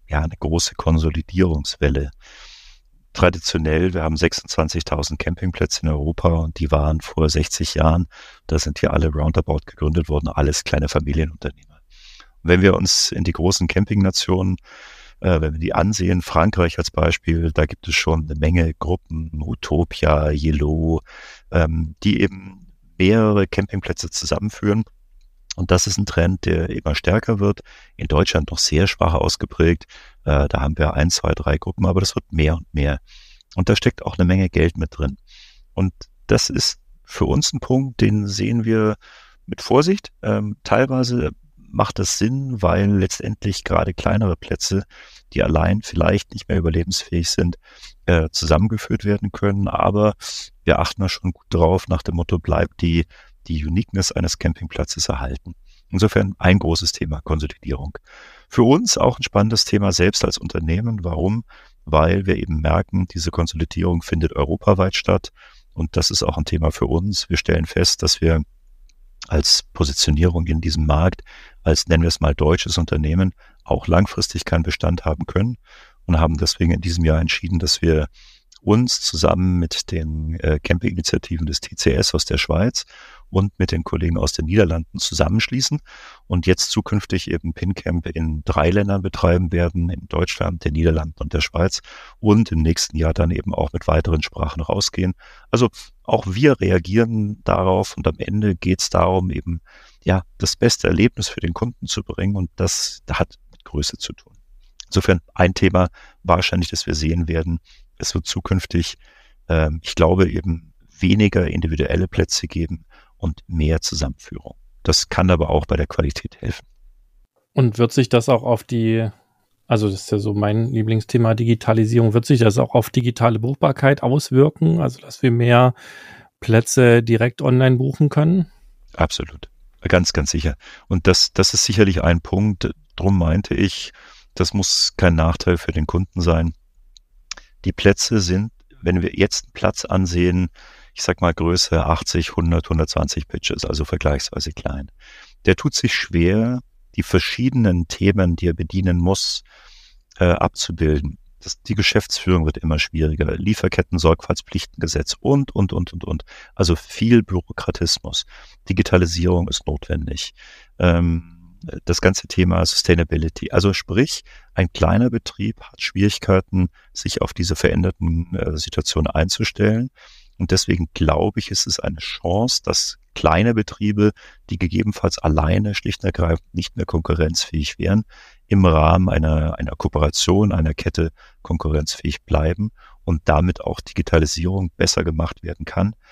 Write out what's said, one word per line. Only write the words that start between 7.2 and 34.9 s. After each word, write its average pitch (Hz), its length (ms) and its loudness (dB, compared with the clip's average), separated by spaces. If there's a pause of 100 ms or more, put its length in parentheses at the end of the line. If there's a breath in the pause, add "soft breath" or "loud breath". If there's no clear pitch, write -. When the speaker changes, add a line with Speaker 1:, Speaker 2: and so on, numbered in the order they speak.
Speaker 1:
sechzig - 440 -2
Jahren, 80 340 2 (400 loud breath)
da 80 100 0
sind 73 240 -6
wir - 100 -6
alle 76 200 0
roundabout 76 520 0
gegründet 76 440 -2
worden, 73 200 -2
alles 71 360 -2
kleine 73 240 0
Familienunternehmer. 76 920 -4 (600 soft breath)
Und 82 80 2
wenn 90 100 6
wir 92 140 8
uns - 380 0
in - 120 -4
die 85 80 0
großen 87 360 0
Campingnationen, 95 880 0 (640 loud breath)
äh, 87 200 2
wenn 78 140 -2
wir 78 60 -8
die 82 140 -2
ansehen, 90 460 2
Frankreich 95 560 2
als - 140 -4
Beispiel, 82 640 0
da 78 120 2
gibt - 240 -6
es 78 60 -4
schon 80 300 0
eine 76 140 -8
Menge 80 360 2
Gruppen, 80 560 -6 (120)
Utopia, 76 880 0
Yellow, 78 680 0 (500 loud breath)
ähm, 80 520 0
die - 180 2
eben 95 460 -4 (320)
mehrere 104 480 4
Campingplätze 92 640 -6
zusammenführen. 104 760 -2 (720)
Und 87 160 -2
das 90 160 2
ist 98 100 -4
ein 101 80 0
Trend, 90 380 0
der 85 260 0
immer 80 240 -4
stärker 104 460 0
wird. 101 200 0 (360 soft breath)
In - 100 -8
Deutschland 78 460 0
noch 80 60 -6
sehr 82 280 2
schwach 82 280 0
ausgeprägt. - 720 0 (380 soft breath)
Äh, 73 220 2
da - 140 -2
haben 73 180 -2
wir 76 160 0
ein, 80 160 2
zwei, - 220 -2
drei 76 260 -2
Gruppen, - 280 -4
aber 90 120 2
das 92 160 0
wird - 180 -8
mehr 78 240 2
und - 160 -12
mehr. 71 280 -2 (560 soft breath)
Und 92 120 0
da 107 60 4
steckt - 280 0
auch - 140 -8
eine 90 100 2
Menge 92 220 2
Geld 82 300 0
mit 76 180 -4